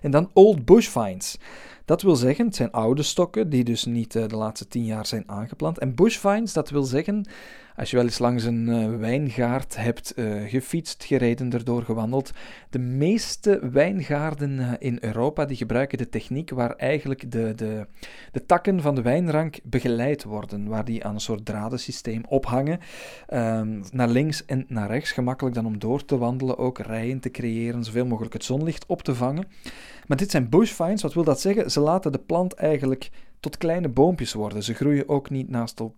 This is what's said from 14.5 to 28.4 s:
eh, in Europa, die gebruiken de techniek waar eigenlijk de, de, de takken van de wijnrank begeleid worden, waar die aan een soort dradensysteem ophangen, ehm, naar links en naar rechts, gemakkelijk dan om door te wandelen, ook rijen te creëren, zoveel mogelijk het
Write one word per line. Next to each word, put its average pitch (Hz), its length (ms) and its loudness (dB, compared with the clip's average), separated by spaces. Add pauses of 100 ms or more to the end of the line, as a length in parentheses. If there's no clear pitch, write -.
eh, 123 200 -2
in 120 220 -2
Europa, 123 440 -2
die 135 120 -6
gebruiken 120 400 0
de 120 120 -4
techniek 135 400 -4
waar 120 260 -2
eigenlijk 131 560 -2
de, 113 240 -2
de, 107 320 -6 (440)
de - 140 -6
takken 180 360 4
van 147 140 2
de 127 60 0
wijnrank 151 600 2
begeleid 123 600 0
worden, 104 440 -6
waar 107 180 -2
die 110 200 -6
aan 104 80 -4
een 104 60 -6
soort 107 260 -6
dradensysteem 113 840 -6
ophangen, 139 520 0 (480)
ehm, 110 540 -2 (100)
naar 127 180 2
links 147 360 2
en 131 220 -2
naar 104 220 -4
rechts, 127 220 -4
gemakkelijk 127 440 -2
dan 113 100 -2
om 110 140 -4
door 113 260 -2
te 139 120 0
wandelen, 127 400 -2
ook 127 220 -4
rijen 113 400 -4
te 127 120 -6
creëren, 117 520 -4
zoveel 113 220 -2
mogelijk 113 280 -4
het - 100 -8